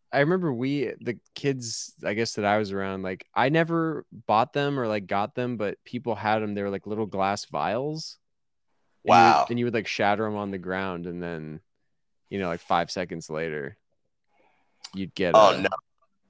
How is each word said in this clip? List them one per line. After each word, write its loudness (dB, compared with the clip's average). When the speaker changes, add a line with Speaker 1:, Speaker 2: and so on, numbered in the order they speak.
Speaker 1:
I 0
remember 2
we, -2
the -6
kids, -4
I -2
guess, -2
that -2
I 4
was -2
around, -4
like, -8
I 2
never 0
bought 0
them -2
or, -2
like, -2
got -2
them, -4
but -4
people -6
had 0
'em. -4
They -4
were, -2
like, -6
little -4
glass -2
vials. -4
And -4
you -
would 10
Speaker 2:
Wow. 8
Speaker 1:
and -2
you 0
would, -4
like, -2
shatter 0
'em -4
on -4
the -6
ground, -6
and -8
then, -8
you -6
know, -4
like, -6
five 0
seconds -8
later, -6
you'd -8
get 2
Speaker 2:
Oh, 10
Speaker 1:
a -4
Speaker 2:
no. 0